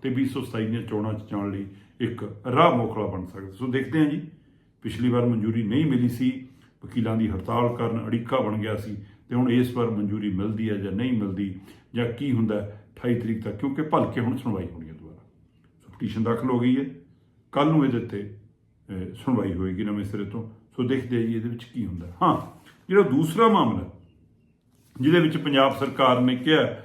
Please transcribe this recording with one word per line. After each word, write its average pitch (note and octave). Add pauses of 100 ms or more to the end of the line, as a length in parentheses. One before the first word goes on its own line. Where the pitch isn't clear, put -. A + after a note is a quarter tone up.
ਤੇ C3+
ਵੀਹ B2+
ਸੌ -
ਸਤਾਈ A2
ਦੀਆਂ A2+
ਚੋਣਾਂ G#2+
'ਚ -
ਜਾਣ G2+
ਲਈ G2 (340)
ਇੱਕ A2+ (220)
ਰਾਹ C3+
ਮੋਖਲਾ G#2+
ਬਣ F2+
ਸਕਦਾ। G2
ਸੋ A#2
ਦੇਖਦੇ B2+
ਹਾਂ D3+
ਜੀ, D3+ (600)
ਪਿਛਲੀ A#2+
ਵਾਰ A#2+
ਮਨਜ਼ੂਰੀ A2+
ਨਹੀਂ C3+
ਮਿਲੀ B2
ਸੀ, B2+ (360)
ਵਕੀਲਾਂ A2
ਦੀ A2
ਹੜਤਾਲ A2+
ਕਾਰਨ A2
ਅੜਿੱਕਾ A#2
ਬਣ G#2+
ਗਿਆ G#2+
ਸੀ, G#2 (320)
ਤੇ A#2+
ਹੁਣ B2
ਇਸ B2
ਵਾਰ A#2
ਮਨਜ਼ੂਰੀ G#2
ਮਿਲਦੀ G#2+
ਹੈ G#2
ਜਾਂ F#2+
ਨਹੀਂ B2
ਮਿਲਦੀ G2 (340)
ਜਾਂ A#2
ਕੀ C#3+
ਹੁੰਦਾ G#2+
ਹੈ - (100)
ਅਠਾਈ A#2+
ਤਰੀਕ A2
ਤੱਕ, G2+
ਕਿਉਂਕਿ C#3
ਭਲਕੇ B2+
ਹੁਣ A2+
ਸੁਣਵਾਈ F#2
ਹੋਣੀ D#2+
ਹੈ D#2+
ਦੁਬਾਰਾ। - (640)
ਸੋ -
ਪਟੀਸ਼ਨ A2
ਦਾਖਲ A2+
ਹੋ A#2+
ਗਈ B2+
ਹੈ, C#3 (680)
ਕੱਲ੍ਹ D3+
ਨੂੰ D3
ਇਹਦੇ A#2
ਉੱਤੇ, G#2 (540)
ਅਹ, F#2
ਸੁਣਵਾਈ G#2
ਹੋਏਗੀ F#2
ਨਵੇਂ G#2
ਸਿਰੇ G2+
ਤੋਂ। G#2+ (260)
ਸੋ C3
ਦੇਖਦੇ B2
ਹਾਂ A#2
ਜੀ A2+
ਇਹਦੇ A2+
ਵਿੱਚ A#2
ਕੀ -
ਹੁੰਦਾ। F2 (160)
ਹਾਂ, - (480)
ਜਿਹੜਾ G3
ਦੂਸਰਾ D#3+
ਮਾਮਲਾ A#2 (1120)
ਜਿਹਦੇ D#3+
ਵਿੱਚ D#3
ਪੰਜਾਬ C#3
ਸਰਕਾਰ B2+
ਨੇ B2+
ਕਿਹਾ D3+ (200)